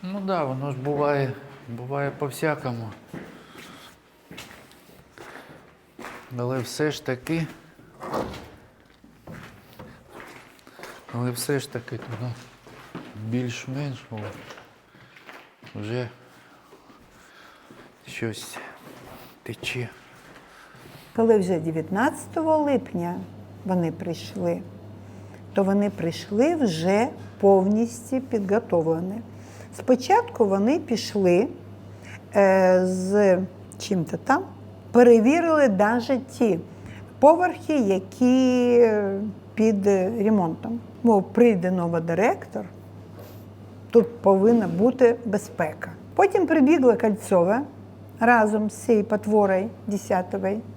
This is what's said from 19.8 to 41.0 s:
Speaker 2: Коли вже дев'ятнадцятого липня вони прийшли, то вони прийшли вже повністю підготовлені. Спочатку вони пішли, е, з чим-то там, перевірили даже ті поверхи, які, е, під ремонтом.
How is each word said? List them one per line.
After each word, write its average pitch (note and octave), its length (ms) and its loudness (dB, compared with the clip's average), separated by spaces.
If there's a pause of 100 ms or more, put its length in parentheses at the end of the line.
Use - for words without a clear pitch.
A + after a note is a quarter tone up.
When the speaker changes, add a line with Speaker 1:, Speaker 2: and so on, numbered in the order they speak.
Speaker 2:
Коли A3+ 220 4
вже F#3 220 0
дев'ятнадцятого G#3+ 1000 -2
липня A#3+ 580 -2 (500)
вони F3+ 260 -2
прийшли, E3+ 680 -6 (920)
то G3+ 100 2
вони G3+ 260 2
прийшли G#3 680 -2
вже G3+ 520 0 (320)
повністю G#3 840 2
підготовлені. F#3+ 1000 -2 (560)
Спочатку F4+ 680 2
вони G3+ 340 2
пішли, G3 680 0 (880)
е, F#3+ 500 4
з F#3 520 2 (400)
чим-то F3 400 -4
там, D4 260 0 (480)
перевірили C4+ 760 6
даже A#3 500 2
ті G3+ 420 0 (600)
поверхи, D#4 600 4
які, B3 1040 2
е, G#3 380 2 (340)
під G#3+ 340 2
ремонтом. G3+ 920 0 (240)